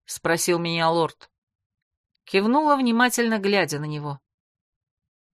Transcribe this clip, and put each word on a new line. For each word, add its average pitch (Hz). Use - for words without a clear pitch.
спросил 170
меня 165
лорд. 165
Кивнула, 277
внимательно 233
глядя 180
на 151
него. 147